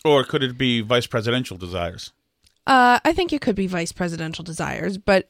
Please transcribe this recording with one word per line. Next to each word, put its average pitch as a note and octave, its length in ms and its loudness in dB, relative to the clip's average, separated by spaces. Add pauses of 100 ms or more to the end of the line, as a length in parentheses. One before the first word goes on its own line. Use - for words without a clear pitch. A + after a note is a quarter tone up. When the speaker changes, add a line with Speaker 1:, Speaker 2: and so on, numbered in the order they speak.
Speaker 1:
Or C#3+ 200 4
could C#3+ 180 -2
it B2+ 140 -2
be B2 240 0
vice A#2 260 0
presidential A#2+ 500 -2
desires? F2+ 560 -8 (520)
Speaker 2:
Uh, B3 400 6
I D#4+ 80 4
think F4 200 -2
it D4 80 -2
could G3+ 160 0
be G3 100 0
vice E3+ 240 -4
presidential E3 540 -6
desires, E3 520 -6
but, G3 340 2